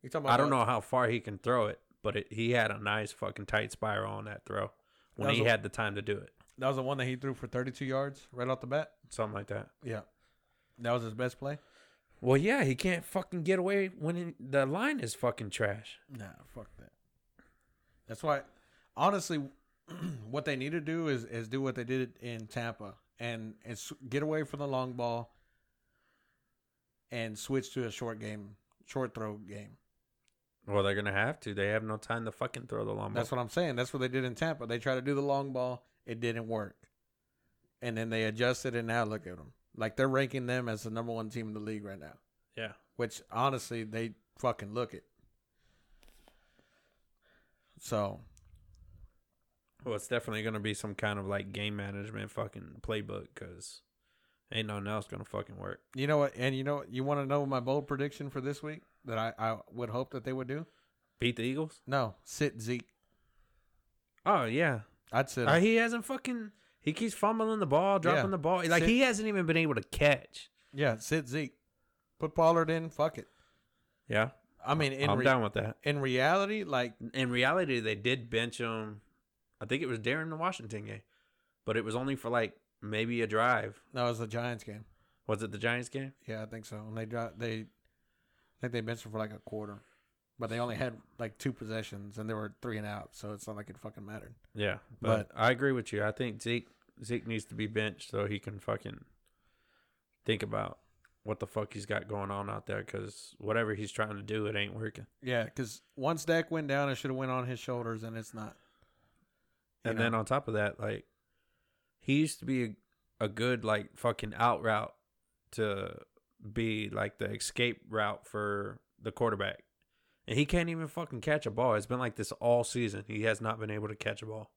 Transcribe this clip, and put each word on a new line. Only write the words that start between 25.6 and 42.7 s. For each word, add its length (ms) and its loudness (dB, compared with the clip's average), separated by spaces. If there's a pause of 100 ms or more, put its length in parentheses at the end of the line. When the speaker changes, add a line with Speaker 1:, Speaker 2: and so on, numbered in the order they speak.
Speaker 1:
and 260 -4
switch 380 -2
to 100 0
a 60 -4
short 280 -6
game, 360 -8 (320)
short 260 -4
throw 240 -6
game. 400 -14 (920)
Speaker 2:
Well, 160 4
they're 120 4
gonna 180 0
have 280 2
to. 120 -6
They 160 2
have 140 2
no 140 -4
time 280 -2
to 60 -2
fucking 360 -6
throw 160 -2
the 80 -2
long 220 -4
ball. 80 0
Speaker 1:
That's 100 -2
what 80 0
I'm 100 -2
saying. 260 0
That's 180 -2
what 60 -2
they 100 2
did 160 0
in 100 -2
Tampa. 300 -2
They 140 -2
tried 160 0
to 60 -2
do 140 0
the 60 2
long 320 2
ball. 320 -2 (200)
It 140 -6
didn't 280 -2
work. 280 -4 (1040)
And 160 -2
then 120 -2
they 140 2
adjusted, 520 2
and 120 0
now 160 2
look 240 -2
at 60 -10
'em. 200 -16 (240)
Like, 200 -2
they're 120 6
ranking 360 2
them 240 0
as 140 -4
the 60 -6
number 240 -4
one 160 -4
team 200 -4
in 40 -8
the 60 -6
league 260 -4
right 140 -10
now. 140 -14 (440)
Speaker 2:
Yeah. 140 -6 (240)